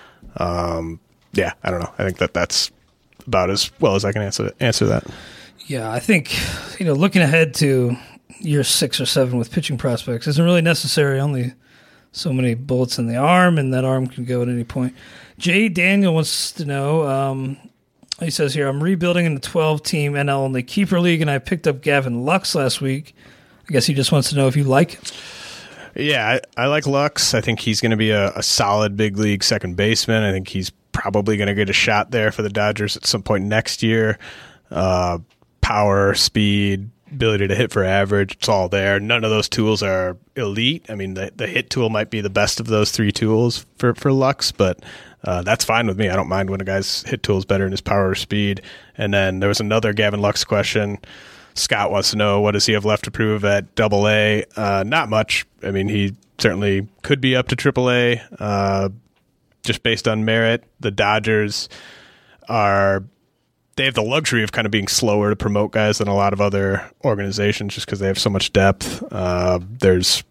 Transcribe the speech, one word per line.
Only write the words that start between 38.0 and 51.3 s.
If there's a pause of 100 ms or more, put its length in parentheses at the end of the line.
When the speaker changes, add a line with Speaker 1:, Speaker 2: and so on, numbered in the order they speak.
Speaker 1:
it's
all
there.
None
of
those
tools
are (200)
elite.
I
mean,
the,
the
hit
tool
might
be
the
best
of
those
three
tools (120)
for,
for
Lux,
but, (440)
uh,
that's
fine
with
me.
I
don't
mind
when
a
guy's
hit
tool
is
better
than
his
power
or
speed. (340)
And
then
there
was
another
Gavin
Lux
question. (560)